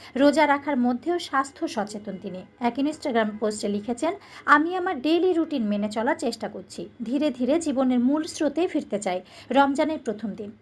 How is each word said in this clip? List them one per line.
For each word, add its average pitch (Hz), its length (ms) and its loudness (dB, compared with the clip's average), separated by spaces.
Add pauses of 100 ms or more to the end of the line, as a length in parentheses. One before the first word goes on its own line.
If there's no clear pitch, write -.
(160)
রোজা 285 320 6
রাখার 285 300 2
মধ্যেও 254 420 0
স্বাস্থ্য 285 480 -4
সচেতন 202 540 -6
তিনি। 185 240 -10 (140)
এক 240 180 0
Instagram 240 600 0
পোস্টে 214 280 -2
লিখেছেন, 240 460 -2 (320)
"আমি 311 300 4
আমার 359 260 -2
ডেইলি 330 320 4
রুটিন 311 300 0
মেনে 208 260 0
চলার 233 260 0
চেষ্টা 233 340 -4
করছি। - 400 -12 (140)
ধীরে 277 280 0
ধীরে 247 280 2
জীবনের 254 400 2
মূল 285 240 4
স্রোতে 330 440 0
ফিরতে 226 320 -2
চাই। 185 220 -2 (300)
রমজানের 277 480 4
প্রথম 214 300 -6
দিন 214 220 -10 (100)